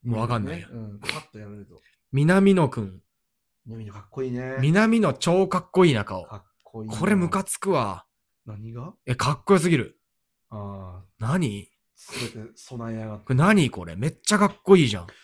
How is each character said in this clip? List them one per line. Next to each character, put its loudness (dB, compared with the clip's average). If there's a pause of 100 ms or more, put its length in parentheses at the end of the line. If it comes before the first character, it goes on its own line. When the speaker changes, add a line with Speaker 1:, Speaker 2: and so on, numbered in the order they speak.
Speaker 1:
も -2
う -2
わ -2
か -2
ん -4
な -8
い -12
よ。 -18
Speaker 2:
う -16
ん。 -14
パ -14
ッ -8
と -18
や -16
ら -18
れ -18
る -18
と。 -20 (320)
Speaker 1:
南 6
野 4
く -6
ん。 -10 (640)
Speaker 2:
南 -14
野 -14
か -18
っ -20
こ -8
い -4
い -6
ね。 -8
Speaker 1:
南 4
野 2
超 2
か -2
っ -10
こ 6
い 6
い 4
な、 -2
顔。 -10
Speaker 2:
か -18
っ -20 (180)
こ -16
い -10
い -12
な。 -10
Speaker 1:
こ -4
れ 4
ム 2
カ -2
つ -6
く -2
わ。 -2 (400)
Speaker 2:
何 -14
が？ -14 (120)
Speaker 1:
え、 -2
か -2
っ -8
こ 4
よ 4
す 0
ぎ 4
る。 -4 (500)
Speaker 2:
あ -14 (160)
ー。 -6
Speaker 1:
何？ -4 (260)
Speaker 2:
全 -12
て -20
備 -12
え -8
や -10
が -10
っ -14
て。 -20
Speaker 1:
こ -20
れ 2
何 4
こ -12
れ？ -14
め -2
っ -10
ち -4
ゃ 2
か 4
っ -4
こ 8
い 8
い 2
じ -4
ゃ -8
ん。 -16 (160)